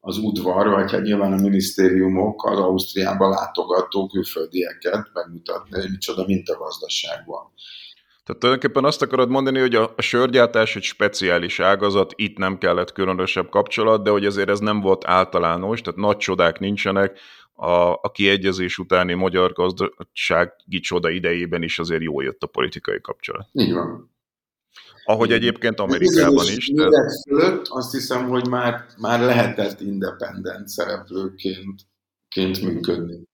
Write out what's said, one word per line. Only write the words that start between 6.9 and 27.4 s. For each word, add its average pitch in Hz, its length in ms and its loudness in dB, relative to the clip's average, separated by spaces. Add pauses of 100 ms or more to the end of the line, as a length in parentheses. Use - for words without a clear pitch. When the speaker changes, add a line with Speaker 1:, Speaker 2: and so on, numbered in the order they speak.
Speaker 1:
van. - 260 -16 (720)
Speaker 2:
Tehát - 180 -8
tulajdonképpen 131 440 2
azt 151 160 2
akarod 127 280 2
mondani, 135 300 0
hogy 123 160 2
a, 113 200 2
a - 60 -4
sörgyártás 120 760 4
egy 98 80 -8
speciális 90 760 0
ágazat, 98 560 2
itt 107 220 -4
nem 95 200 -2
kellett 90 340 0
különösebb 92 580 -2
kapcsolat, 107 540 2
de 107 60 2
hogy 101 160 2
azért 98 240 0
ez 101 100 2
nem 104 220 0
volt 95 260 2
általános, 92 760 2
tehát 87 180 -8
nagy 104 180 2
csodák 87 420 2
nincsenek, 98 600 -2 (340)
a, 87 380 2
a - 220 -4
kiegyezés 95 640 0
utáni 90 360 0
magyar 92 400 2
gazdasági 92 1300 -2
csoda 85 300 -2
idejében 87 540 -2
is 80 160 -6
azért 82 220 -2
jól 73 220 -4
jött 65 200 -6
a 73 40 -8
politikai - 540 -6
kapcsolat. - 500 -12
Speaker 1:
Így 101 220 0
van. 85 380 -6 (920)
Speaker 2:
Ahogy 110 240 2
Speaker 1:
Igen. 113 120 4
Speaker 2:
egyébként 117 400 -2
Speaker 1:
Egy 101 60 0
Speaker 2:
Amerikában 139 480 4
Speaker 1:
bizonyos 113 240 2
Speaker 2:
is, 127 140 -4
Speaker 1:
méret 151 200 4
Speaker 2:
tehát 139 200 4 (180)
Speaker 1:
fölött 165 380 2